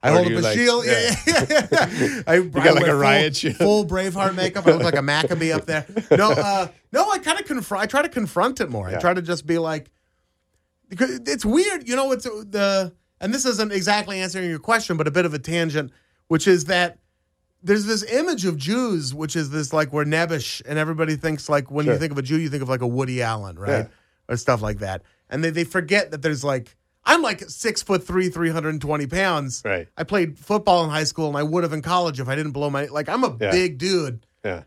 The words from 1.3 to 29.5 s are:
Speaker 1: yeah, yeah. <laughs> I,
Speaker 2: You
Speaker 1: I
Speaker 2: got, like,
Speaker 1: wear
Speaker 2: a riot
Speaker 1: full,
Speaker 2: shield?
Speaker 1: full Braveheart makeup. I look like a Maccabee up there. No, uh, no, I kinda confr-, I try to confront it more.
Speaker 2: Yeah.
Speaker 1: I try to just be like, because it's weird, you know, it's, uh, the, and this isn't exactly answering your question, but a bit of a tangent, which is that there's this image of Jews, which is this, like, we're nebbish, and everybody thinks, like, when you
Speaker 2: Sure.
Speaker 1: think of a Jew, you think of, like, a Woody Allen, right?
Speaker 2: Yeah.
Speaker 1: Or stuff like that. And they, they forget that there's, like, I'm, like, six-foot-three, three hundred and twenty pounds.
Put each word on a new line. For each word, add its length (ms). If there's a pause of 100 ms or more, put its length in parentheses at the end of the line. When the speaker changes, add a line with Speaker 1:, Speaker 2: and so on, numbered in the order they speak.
Speaker 1:
yeah, 220
yeah. 520
<laughs> 40
I, 80
Speaker 2:
You 200
Speaker 1:
I 80
Speaker 2:
got, 120
like, 100
Speaker 1:
wear 100
Speaker 2:
a 20
riot 360
Speaker 1:
full, 60
Speaker 2:
shield? 180
Speaker 1:
full 280
Braveheart 480
makeup. 320
I 60
look 120
like 120
a 60
Maccabee 500
up 140
there. 200 (260)
No, 200
uh, 380 (240)
no, 180
I 80
kinda 240
confr-, 340
I 80
try 160
to 80
confront 520
it 80
more. 200
Speaker 2:
Yeah. 80
Speaker 1:
I 20
try 140
to 80
just 240
be 140
like, 320 (1000)
because 380
it's 180
weird, 420
you 80
know, 160
it's, 140
uh, 240
the, 440 (260)
and 140
this 120
isn't 260
exactly 480
answering 300
your 100
question, 380
but 100
a 40
bit 140
of 80
a 60
tangent, 520 (360)
which 200
is 180
that 320 (680)
there's 220
this 180
image 420
of 120
Jews, 560
which 220
is 160
this, 200
like, 220
we're 120
nebbish, 600
and 140
everybody 360
thinks, 320
like, 220
when 160
you 60
Speaker 2:
Sure. 80
Speaker 1:
think 120
of 60
a 60
Jew, 160
you 100
think 140
of, 60
like, 120
a 60
Woody 340
Allen, 380
right? 100
Speaker 2:
Yeah. 180 (460)
Speaker 1:
Or 40
stuff 240
like 180
that. 240 (260)
And 140
they, 80
they 120
forget 480
that 120
there's, 200
like, 320 (300)
I'm, 160
like, 260
six-foot-three, 800
three 200
hundred 200
and 120
twenty 260
pounds. 560